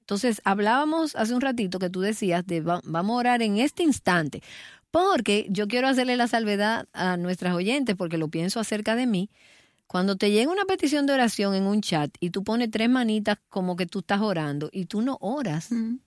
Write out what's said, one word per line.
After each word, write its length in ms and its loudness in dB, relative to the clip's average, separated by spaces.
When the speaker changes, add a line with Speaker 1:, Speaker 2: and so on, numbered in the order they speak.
Speaker 1:
Entonces, 440 -2
hablábamos 720 2
hace 180 0
un 80 0
ratito 360 -2
que 120 -2
tú 100 -6
decías 460 0
de, 160 -2
"Va-, 220 0
vamos 300 -2
a 40 0
orar 240 2
en 160 2
este 260 0
instante". 580 0
Porque 600 2
yo 180 -2
quiero 200 0
hacerle 280 2
la 100 2
salvedad 680 0
a 240 0
nuestras 360 -2
oyentes, 420 0
porque 220 -4
lo 100 -2
pienso 320 -2
acerca 360 -2
de 100 0
mí. 220 0
Cuando 300 0
te 140 2
llega 200 4
una 140 0
petición 420 0
de 60 2
oración 420 2
en 100 2
un 180 2
chat 360 0
y 120 -2
tú 120 -4
pones 280 -2
tres 180 0
manitas 480 2
como 260 -2
que 100 0
tú 120 -6
estás 240 0
orando 500 -2
y 140 -6
tú 160 -2
no 180 -2
oras, 500 -4
Speaker 2:
Ujú. 360 -4